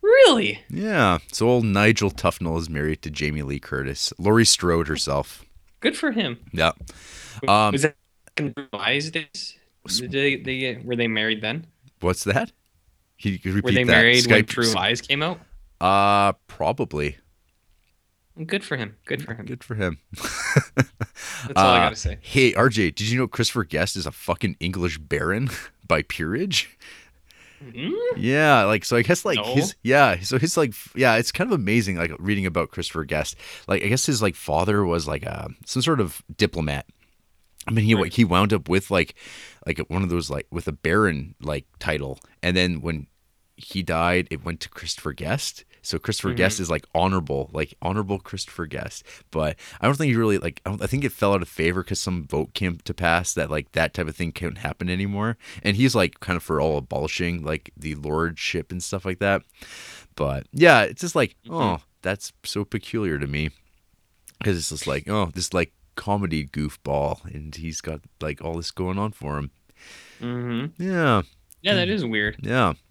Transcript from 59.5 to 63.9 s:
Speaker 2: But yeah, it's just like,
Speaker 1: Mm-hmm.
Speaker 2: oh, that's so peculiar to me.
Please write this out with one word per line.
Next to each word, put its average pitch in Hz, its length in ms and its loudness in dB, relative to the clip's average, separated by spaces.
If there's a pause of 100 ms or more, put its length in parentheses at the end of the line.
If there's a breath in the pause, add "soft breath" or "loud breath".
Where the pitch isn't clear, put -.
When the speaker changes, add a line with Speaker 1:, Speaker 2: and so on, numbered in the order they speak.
Speaker 2:
But 69 380 -4
yeah, 147 300 8
it's - 180 -6
just 175 160 -6
like, 127 180 0 (100)
Speaker 1:
Mm-hmm. 117 80 -12
Speaker 2:
oh, 107 280 0 (200)
that's 98 300 -6 (140)
so - 180 -4
peculiar 98 560 -4
to 71 80 -4
me. 73 220 -2 (920)